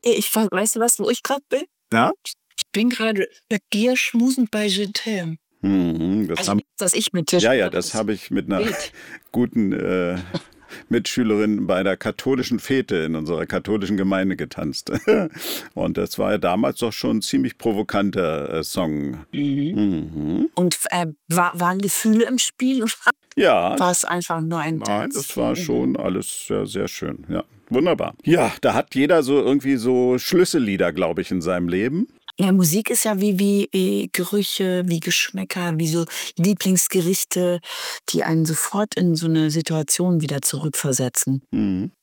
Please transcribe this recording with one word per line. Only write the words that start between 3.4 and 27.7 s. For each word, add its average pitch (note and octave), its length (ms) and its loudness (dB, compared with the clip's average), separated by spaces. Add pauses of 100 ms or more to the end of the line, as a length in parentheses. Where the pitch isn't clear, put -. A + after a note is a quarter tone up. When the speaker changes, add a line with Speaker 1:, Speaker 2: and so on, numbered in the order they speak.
Speaker 1:
mit G#3 120 -2 (100)
dir A#3+ 240 2
schmusend B3 560 2
bei G#3 140 0
Je G3+ 200 0
t'aime. F#3 520 -6 (240)
Speaker 2:
Mhm, F#2 680 2
das E2 100 -2
Speaker 1:
Also, - 140 -2
Speaker 2:
haben G#2 80 4 (180)
Speaker 1:
dass F#3 160 0
ich - 180 -2
mit E3+ 200 -2
dir F3+ 80 4
Speaker 2:
Ja, B2+ 120 4
ja, A2+ 140 4
Speaker 1:
spreche, E2+ 100 -2
Speaker 2:
das F2+ 120 -2
Speaker 1:
ist - 60 -10
Speaker 2:
habe A2 180 -2
ich - 180 -6
mit - 160 -2
einer F#2+ 180 0
Speaker 1:
wild. - 280 -6 (180)
Speaker 2:
<laughs> - 220 -20
guten, A2+ 400 2
äh, F2+ 460 0 (680)
Mitschülerin G#2+ 800 0
bei F#2 160 2
der F#2+ 120 2
katholischen B2 640 -2
Fete C3 380 0
in D#2+ 180 0
unserer D#2+ 320 -2
katholischen G2 500 -2
Gemeinde F#2+ 380 0
getanzt. D2+ 560 -8 (440)
<laughs> - 400 -10
Und - 220 -2
das - 220 -4
war G2+ 140 0
ja G#2+ 60 0
damals G2 420 0
doch A#2 120 -2
schon A2+ 260 -2
ein G2+ 40 -2
ziemlich C3 360 -2
provokanter, G2 960 0
äh, D#2 120 -2
Song. D2 540 -4 (140)
Speaker 1:
Mhm. C#3+ 420 -2
Speaker 2:
Mhm. E3 840 0
Speaker 1:
Und, F3+ 200 2 (140)
äh, F3 160 -2 (220)
war, F3 300 2
waren F3+ 220 0
Gefühle A3 440 2
im B3 140 0
Spiel? B3+ 460 0 (520)
Speaker 2:
Ja. G#2+ 420 4
Speaker 1:
War F3+ 140 4
es - 120 0
einfach E3+ 360 -2
nur E3 180 -2
ein D#3 200 -2
Speaker 2:
Nein, - 60 -8
Speaker 1:
Tanz? G#2 300 -2
Speaker 2:
das C3+ 220 -6
war A#2+ 140 0
Speaker 1:
Mhm. B2 60 0
Speaker 2:
schon B2 400 0
alles F#2+ 520 -4
sehr, G2+ 180 -2
sehr G2+ 220 -4
schön. - 400 -8
Ja, - 160 -4 (260)